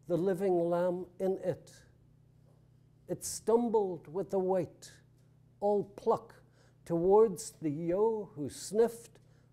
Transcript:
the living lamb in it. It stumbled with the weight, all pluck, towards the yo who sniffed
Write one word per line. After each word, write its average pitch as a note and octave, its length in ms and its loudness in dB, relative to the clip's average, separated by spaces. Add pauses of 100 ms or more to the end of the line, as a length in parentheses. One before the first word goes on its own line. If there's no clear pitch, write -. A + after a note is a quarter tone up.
the E3+ 80 0
living F3+ 540 0
lamb F3 360 -2 (120)
in F#3+ 260 -2
it. E3 280 -6 (1400)
It F3+ 160 -8
stumbled G#3 880 0
with F#3 180 -4
the G3 80 0
weight, F#3 540 -2 (680)
all G3+ 240 2 (120)
pluck, - 380 -2 (500)
towards F#3+ 760 4
the D#3 100 -4
yo F3+ 680 -2
who D3 120 -6
sniffed - 680 -4 (340)